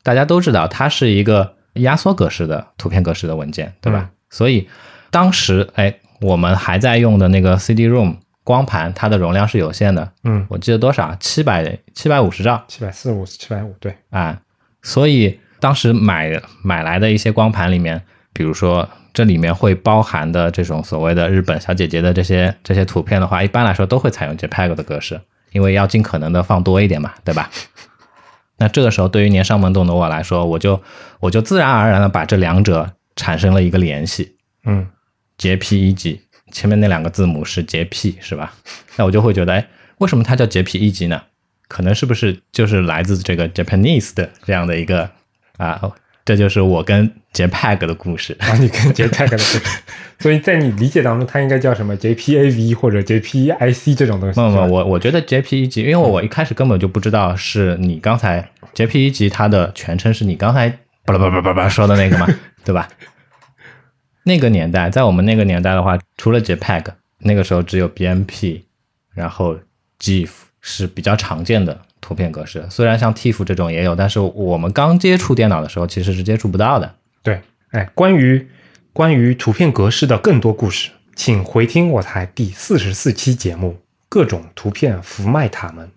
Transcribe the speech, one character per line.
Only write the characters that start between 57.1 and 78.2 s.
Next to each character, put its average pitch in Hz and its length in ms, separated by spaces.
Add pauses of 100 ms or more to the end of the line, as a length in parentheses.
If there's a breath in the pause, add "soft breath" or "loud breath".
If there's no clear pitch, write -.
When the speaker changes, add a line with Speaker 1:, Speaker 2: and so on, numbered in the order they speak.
Speaker 1:
道 98 240
是 95 440
你 90 180
刚 110 200
才 95 300 (260)
，J 113 120
P 135 220
E 139 40
级 107 160
它 104 200
的 92 260
全 - 240
称 113 160
是 110 100
你 95 120
刚 107 180
才 120 160 (340)
巴 101 100
拉 95 40
巴 95 80
拉 90 160
巴 90 80
拉 90 40
巴 92 100
拉 98 60
说 104 180
的 101 100
那 98 120
个 92 100
嘛， 87 80 (180)
<laughs> - 180
对 98 100
吧？ 87 140 (1400 loud breath)
那 180 140
个 127 80
年 87 240
代， 87 180
在 131 140
我 110 80
们 90 140
那 110 100
个 107 80
年 90 180
代 92 120
的 92 100
话， 90 160 (160)
除 - 160
了 117 80
J 107 160
peg， 80 300 (320)
那 104 160
个 101 100
时 90 100
候 90 80
只 90 160
有 90 120
B 90 180
M 92 160
P， 90 420 (480)
然 85 160
后 85 280 (420)
gif 95 300 (320)
是 - 260
比 90 140
较 101 120
常 87 300
见 104 220
的 - 160 (220)
图 - 100
片 85 180
格 76 140
式。 82 240
虽 117 160
然 113 140
像 110 160
TIFF 110 300
这 95 100
种 87 160
也 82 120
有， 87 120
但 95 120
是 101 120
我 95 380
们 85 140
刚 156 280
接 185 180
触 180 160
电 113 160
脑 82 120
的 76 80
时 - 100
候 87 80
其 90 160
实 95 100
是 92 80
接 107 160
触 110 100
不 92 100
到 120 200
的。 - 160 (300)
Speaker 2:
对， 95 180 (300)
哎， 101 240
关 185 180
于， 131 340 (440 soft breath)